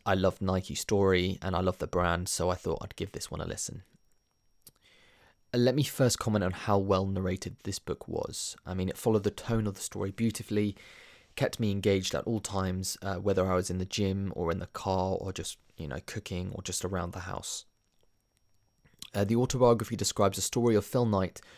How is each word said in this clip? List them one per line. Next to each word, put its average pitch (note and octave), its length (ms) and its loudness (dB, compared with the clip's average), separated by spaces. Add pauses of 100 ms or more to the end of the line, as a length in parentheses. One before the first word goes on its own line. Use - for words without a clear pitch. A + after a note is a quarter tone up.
I G2+ 80 6
love F#2+ 260 2
Nike F#2+ 360 0
story, F#2+ 640 2
and F#2 120 -2
I F2 60 2
love F#2 180 0
the - 80 -4
brand, F2 420 0
so - 200 0
I F2+ 60 2
thought F2 260 -4
I'd - 160 -12
give F#2+ 160 -6
this - 180 -10
one - 100 -8
a E2+ 60 -4
listen. - 360 -8 (1700)
Uh, B2 60 0
let B2 160 6
me D3 80 2
first C3 360 2
comment G#2 260 2
on F2+ 80 0
how G2+ 260 2
well G2 280 2
narrated F#2+ 560 -4
this - 160 -6
book - 300 -8
was. - 560 -6
I F#2 100 -6
mean, F#2 140 -2
it - 80 -4
followed A2 280 2
the G2+ 60 2
tone A2 360 -2
of G2 80 -4
the - 60 -14
story G2 300 -6
beautifully, G#2 640 -2 (580)
kept - 260 -2
me A3 100 2
engaged G2+ 440 2
at C#2+ 100 -2
all A2+ 160 -2
times, F#2+ 640 -4
uh, F#2+ 140 -4
whether F#2+ 340 2
I F#2 40 4
was F2+ 140 2
in F#2 100 -4
the F#2 60 -2
gym G2 500 -2
or E2+ 160 0
in F2 80 0
the F2 80 -6
car F#2+ 540 0
or F#2+ 120 -6
just, - 260 -8 (180)
you E2 100 -10
know, C#2 200 -6
cooking F#2 480 -6
or F2+ 80 -8
just - 220 -6
around F2+ 280 -4
the F2+ 80 -10
house. G2 440 -8 (1500)
Uh, G2+ 100 2
the A2 120 2
autobiography A#2+ 600 4
describes - 400 2
the F#2+ 60 -2
story A#2 320 4
of G2+ 100 6
Phil B2 220 2
Knight, F#2+ 340 0 (180)